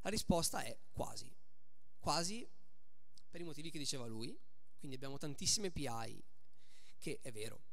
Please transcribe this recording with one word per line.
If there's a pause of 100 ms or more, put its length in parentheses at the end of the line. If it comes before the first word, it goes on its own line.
La
risposta
è (140)
quasi. (640)
Quasi (840)
per
i
motivi
che
diceva
lui, (400)
quindi
abbiamo
tantissime
A
P
I (760)
che,
è
vero (120)